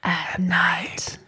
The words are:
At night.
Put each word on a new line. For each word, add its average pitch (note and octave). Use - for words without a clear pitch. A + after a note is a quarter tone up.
At -
night. -